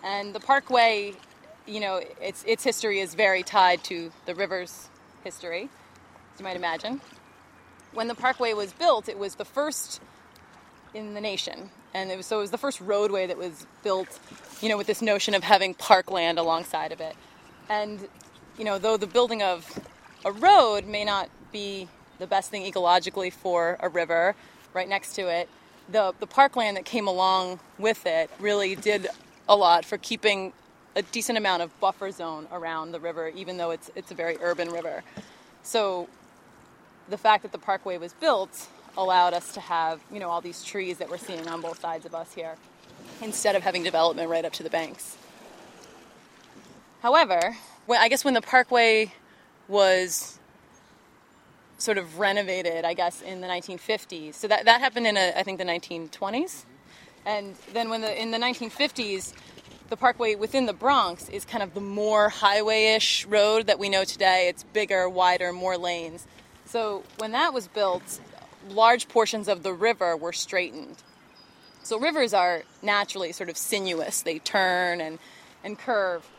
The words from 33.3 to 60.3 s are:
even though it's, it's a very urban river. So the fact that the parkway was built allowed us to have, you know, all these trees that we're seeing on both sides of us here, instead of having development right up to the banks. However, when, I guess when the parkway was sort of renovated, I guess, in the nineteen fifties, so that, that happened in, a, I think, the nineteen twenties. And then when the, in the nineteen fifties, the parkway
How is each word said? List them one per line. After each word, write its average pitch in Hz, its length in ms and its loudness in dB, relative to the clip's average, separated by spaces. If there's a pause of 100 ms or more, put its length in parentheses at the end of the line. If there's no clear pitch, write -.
even 185 200 -12
though 170 140 -4
it's, 165 240 -10
it's - 160 -16
a 180 40 -14
very 165 260 -4
urban 170 280 -2
river. 170 360 -8 (580)
So 190 460 -2 (1000)
the 190 100 -8
fact 214 260 4
that 202 80 -14
the - 60 -12
parkway 190 400 -4
was 170 160 -12
built 220 540 -2 (280)
allowed 180 360 4
us 170 220 -6
to 202 60 -12
have, 165 400 -2 (100)
you 208 80 -12
know, 185 100 -8
all 170 120 -2
these 170 240 -14
trees 185 340 -6
that 160 100 -8
we're 175 100 -8
seeing 165 300 -10
on 165 120 -8
both 165 200 -10
sides 165 260 -8
of 160 80 -14
us 165 200 -12
here, 165 220 -12 (640)
instead 208 320 0
of 185 80 2
having 180 200 0
development 165 460 2
right 165 160 0
up 160 100 -6
to - 80 -12
the 156 80 -6
banks. - 460 -6 (1900)
However, 226 540 4 (300)
when, 233 140 4
I 226 80 8
guess 262 160 2
when 269 100 4
the 226 80 4
parkway 226 680 4 (560)
was 190 720 2 (1400)
sort 208 220 -2
of 165 220 -10
renovated, 185 640 0
I 170 100 0
guess, 175 260 -2
in 185 200 -12
the 185 80 -10
nineteen 180 300 -8
fifties, 165 580 -8
so 214 100 -8
that, 202 180 4
that 233 160 10
happened 240 280 0
in, 208 80 2
a, 185 200 2
I 190 60 0
think, 190 160 -6
the 185 60 -4
nineteen 170 440 -6
twenties. 233 560 -6 (600)
And 202 300 -6 (160)
then 226 180 -4
when 226 100 -4
the, 220 220 -4
in 226 80 -6
the 226 80 -4
nineteen 240 320 -4
fifties, 214 640 -4 (560)
the - 60 -4
parkway 240 400 2